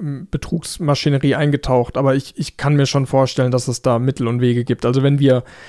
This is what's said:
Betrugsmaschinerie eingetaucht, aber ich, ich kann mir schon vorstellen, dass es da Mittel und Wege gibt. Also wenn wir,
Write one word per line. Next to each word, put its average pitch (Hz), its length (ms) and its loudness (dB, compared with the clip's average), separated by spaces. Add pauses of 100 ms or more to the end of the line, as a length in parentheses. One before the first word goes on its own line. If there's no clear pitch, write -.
(300)
Betrugsmaschinerie 143 1040 -2
eingetaucht, 131 600 0
aber 135 180 2
ich, - 240 -6
ich - 180 -8
kann 147 200 0
mir 143 100 4
schon 139 200 0
vorstellen, 131 440 0
dass 123 160 0
es 123 160 -4
da 120 160 2
Mittel 127 300 -2
und 123 120 -2
Wege 120 220 2
gibt. 123 240 -2
Also 127 160 2
wenn 139 160 2
wir, 127 240 4 (260)